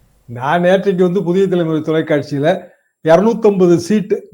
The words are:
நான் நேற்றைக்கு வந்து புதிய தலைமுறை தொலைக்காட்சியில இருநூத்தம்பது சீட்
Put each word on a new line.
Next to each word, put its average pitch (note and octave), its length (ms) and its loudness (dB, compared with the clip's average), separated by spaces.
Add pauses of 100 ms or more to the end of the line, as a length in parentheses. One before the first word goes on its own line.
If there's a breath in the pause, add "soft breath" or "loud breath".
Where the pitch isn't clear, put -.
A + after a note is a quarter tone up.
(260)
நான் C3+ 380 -2
நேற்றைக்கு F#3 380 2
வந்து F#3 220 0
புதிய F#3 240 0
தலைமுறை D#3+ 340 -2
தொலைக்காட்சியில D#3 800 -2 (460 soft breath)
இருநூத்தம்பது F#3+ 680 4
சீட் G3+ 580 -2